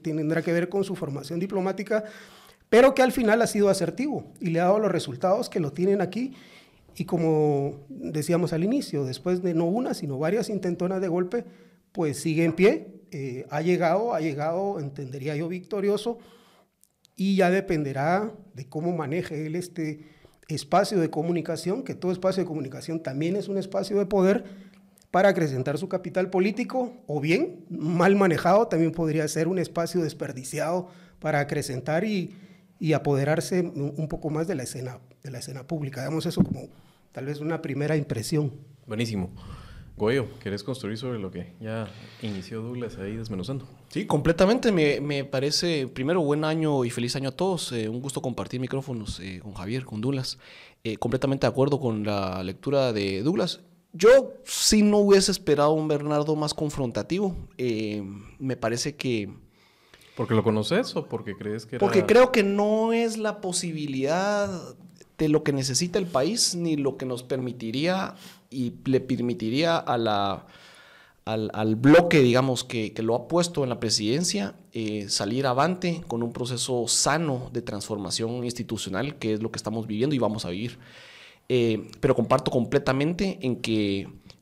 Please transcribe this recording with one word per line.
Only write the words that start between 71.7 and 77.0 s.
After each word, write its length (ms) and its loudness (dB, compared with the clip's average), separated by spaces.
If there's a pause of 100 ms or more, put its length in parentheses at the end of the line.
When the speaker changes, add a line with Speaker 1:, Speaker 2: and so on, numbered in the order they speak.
Speaker 3:
bloque, 440 8
digamos, 440 4
que, 280 -4
que 100 -6
lo 120 2
ha 140 -2
puesto 340 0
en 60 0
la 120 -4
presidencia, 760 0 (180)
eh, 360 -6
salir 380 -2
avante 600 0
con 160 -2
un 100 -2
proceso 560 -2
sano 640 0